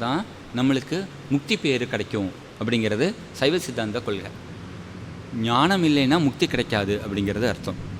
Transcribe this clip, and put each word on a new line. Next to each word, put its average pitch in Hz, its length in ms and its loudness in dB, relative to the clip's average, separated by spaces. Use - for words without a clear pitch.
தான் 139 160 0
நம்மளுக்கு 135 400 2
முக்தி 143 300 2
பேறு 123 300 2
கிடைக்கும் 104 360 -2
அப்படிங்கிறது 110 480 2
சைவ 156 200 4
சித்தாந்த 117 480 -4
கொள்கை. 98 240 -4
ஞானம் 165 400 4
இல்லைன்னா 143 380 6
முக்தி 147 260 2
கிடைக்காது 104 420 2
அப்படிங்கிறது 104 480 0
அர்த்தம். - 280 -6